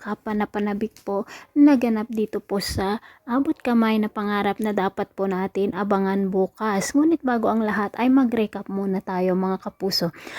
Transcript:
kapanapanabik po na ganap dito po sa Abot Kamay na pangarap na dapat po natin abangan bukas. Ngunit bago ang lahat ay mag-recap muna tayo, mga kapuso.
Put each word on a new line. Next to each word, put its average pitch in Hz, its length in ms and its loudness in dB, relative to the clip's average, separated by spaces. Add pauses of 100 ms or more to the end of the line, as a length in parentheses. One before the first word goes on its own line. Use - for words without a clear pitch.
kapanapanabik 208 880 -4 (160)
po 262 160 -2 (320)
na 285 240 8
ganap 226 320 0
dito 214 320 -4
po 196 160 -2
sa 202 400 -2 (240)
Abot 277 320 0
Kamay 226 480 2
na 214 80 -4
pangarap 202 480 -2
na 214 160 -2
dapat 196 400 -2
po 190 80 -4
natin 190 480 -2
abangan 196 560 0
bukas. 196 640 -2
Ngunit 311 320 2
bago 233 240 0
ang 220 160 2
lahat 208 320 -2
ay 254 160 2
mag-recap 226 560 2
muna 196 320 -2
tayo, 185 400 0
mga 190 240 -2
kapuso. 185 480 -2 (280)